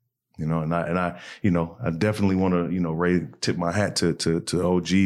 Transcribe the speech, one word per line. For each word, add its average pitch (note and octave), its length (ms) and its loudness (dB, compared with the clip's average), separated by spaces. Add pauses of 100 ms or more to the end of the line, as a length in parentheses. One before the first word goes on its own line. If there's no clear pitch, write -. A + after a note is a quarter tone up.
(360)
You D#2 100 -6
know, D#2+ 160 0
and D#2 120 -2
I, E2+ 140 0
and F2 100 0
I, F2 220 -2 (220)
you G2+ 100 4
know, E2 280 0
I F2 100 -2
definitely G2 440 0
wanna, F#2 340 2
you F#2 120 -2
know, E2+ 100 -2
Ray, F2 300 2 (200)
tip E2 160 -2
my E2+ 140 -2
hat G2 260 0
to, E2 180 2
to, E2 260 0
to F2 240 -2
O F2+ 160 2
G F#2 240 2